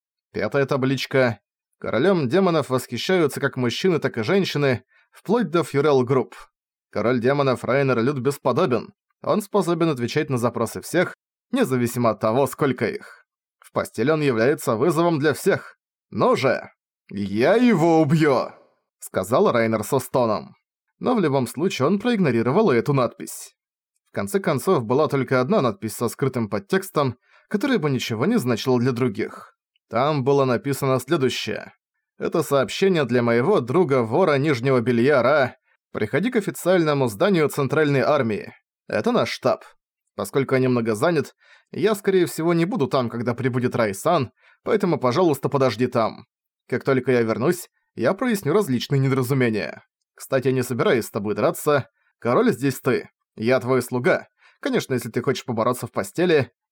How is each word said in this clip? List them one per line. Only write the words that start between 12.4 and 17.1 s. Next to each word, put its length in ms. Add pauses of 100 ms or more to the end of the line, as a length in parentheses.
сколько 400
их. 380 (340)
В 140
постели 360
он 120
является 560
вызовом 420
для 140
всех. 420 (360)
Ну 260
же... 340 (380)
я 460